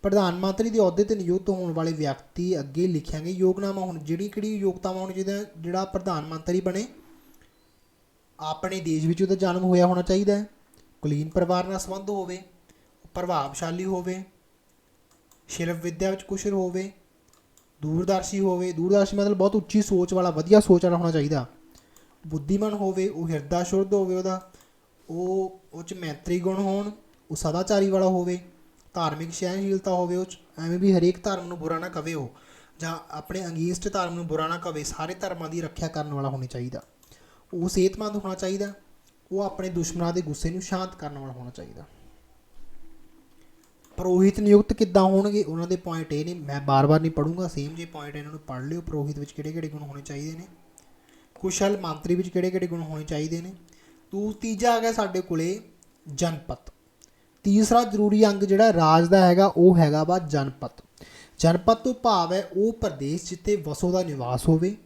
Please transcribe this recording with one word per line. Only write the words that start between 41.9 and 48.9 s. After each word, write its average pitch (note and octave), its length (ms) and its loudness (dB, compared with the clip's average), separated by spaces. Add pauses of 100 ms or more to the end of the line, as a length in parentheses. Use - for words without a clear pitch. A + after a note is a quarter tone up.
ਪ੍ਰੋਹਿਤ F#3 420 4
ਨਿਯੁਕਤ G#3 340 6
ਕਿੱਦਾਂ F#3+ 300 4
ਹੋਣਗੇ, G3 400 4
ਉਹਨਾਂ E3 240 -4
ਦੇ F#3 80 0
ਪੁਆਇੰਟ E3 380 -8
ਇਹ D3+ 120 -4
ਨੇ, F3 80 -8
ਮੈਂ C#3+ 280 -8
ਬਾਰ-ਬਾਰ C#3+ 380 4
ਨਹੀਂ D#3+ 120 0
ਪੜ੍ਹੂੰਗਾ, E3 360 -2
ਸੇਮ D3 280 -8
ਜੇ E3 100 -12
ਪੁਆਇੰਟ D3 300 -14
ਇਹਨਾਂ D3 160 -12
ਨੂੰ D#3 80 -14
ਪੜ੍ਹ C3 260 -10
ਲਿਓ। E3 160 -6
ਪ੍ਰੋਹਿਤ D3 380 -6